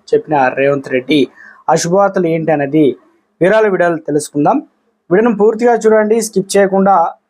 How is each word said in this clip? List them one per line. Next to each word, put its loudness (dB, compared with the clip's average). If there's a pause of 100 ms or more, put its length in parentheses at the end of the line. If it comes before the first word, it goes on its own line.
(140)
చెప్పిన 0
రేవంత్ -2
రెడ్డి. -2 (420)
ఆ 2
శుభవార్తలు 0
ఏంటి -2
అనేది 0 (440)
వివరాల 2
వీడియోలో 0
తెలుసుకుందాం. -2 (480)
వీడియోను 2
పూర్తిగా 2
చూడండి, 2
స్కిప్ -4
చేయకుండా, 2 (220)